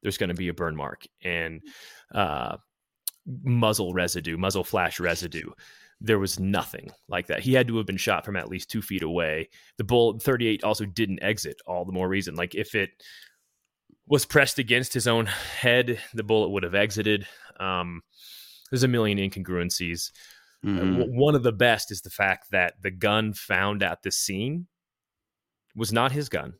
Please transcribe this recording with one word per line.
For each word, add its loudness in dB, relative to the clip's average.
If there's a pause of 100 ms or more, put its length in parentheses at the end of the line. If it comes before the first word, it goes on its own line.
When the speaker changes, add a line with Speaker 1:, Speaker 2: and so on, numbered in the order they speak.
Speaker 1:
there's -4
gonna -2
be -4
a -4
burn -4
mark -10 (180)
and, -6 (520)
uh, -2 (840)
muzzle 2
residue, -2
muzzle 0
flash 0
residue. -2 (500)
There 2
was -2
nothing -2 (160)
like -4
that. -2
He 2
had 6
to -2
have -2
been -4
shot 0
from -6
at -4
least -10
two -4
feet -4
away. -2 (280)
The -2
bullet, 4
thirty-eight, 2
also 0
didn't -2
exit, -4
all -4
the -10
more -2
reason. -2
Like, -4
if -6
it -2 (1040)
was 4
pressed 4
against 2
his 0
own 4
head, 2 (140)
the -6
bullet 4
would 0
have -2
exited. 2 (340)
Um, -4 (680)
there's 2
a 4
million 2
incongruencies. -4 (520)
Uh, -2
Speaker 2:
Mm-hmm. 2
Speaker 1:
w-, 0
one 4
of 2
the 4
best 2
is -10
the -16
fact -2
that 2
the -4
gun 2
found 0
at -2
the -4
scene -4 (1080)
was -2
not 4
his -4
gun. -6